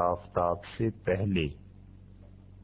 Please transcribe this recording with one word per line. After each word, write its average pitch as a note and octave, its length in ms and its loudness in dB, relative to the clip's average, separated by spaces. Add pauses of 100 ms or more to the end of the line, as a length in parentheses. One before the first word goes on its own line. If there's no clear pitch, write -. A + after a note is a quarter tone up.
آفتاب F2 600 0 (120)
سے A2+ 120 0 (160)
پہلے F#2+ 420 2 (1160)